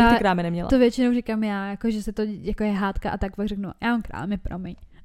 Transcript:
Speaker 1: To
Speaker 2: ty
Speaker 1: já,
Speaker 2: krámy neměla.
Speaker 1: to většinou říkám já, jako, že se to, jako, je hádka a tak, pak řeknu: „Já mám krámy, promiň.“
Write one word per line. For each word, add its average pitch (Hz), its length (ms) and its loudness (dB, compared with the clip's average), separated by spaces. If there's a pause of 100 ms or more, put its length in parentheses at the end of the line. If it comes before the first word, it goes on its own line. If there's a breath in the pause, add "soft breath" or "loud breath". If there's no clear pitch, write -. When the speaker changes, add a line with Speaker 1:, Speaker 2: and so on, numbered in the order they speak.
Speaker 1:
To 233 60 8
Speaker 2:
ty 233 40 6
Speaker 1:
já, 233 60 6
Speaker 2:
krámy 180 240 2
neměla. 170 260 -4
Speaker 1:
to 262 100 4
většinou 247 340 4
říkám 226 300 -2
já, 202 240 -4
jako, 202 240 -4
že 214 120 -4
se 220 100 -6
to, 220 120 -4
jako, 214 380 -4
je 214 80 2
hádka 196 400 -2
a - 60 -4
tak, 190 180 -4
pak 202 120 -4
řeknu: 202 240 -6 (100)
„Já 233 100 2
mám 240 100 0
krámy, 190 360 -6
promiň.“ 180 380 -10 (300 soft breath)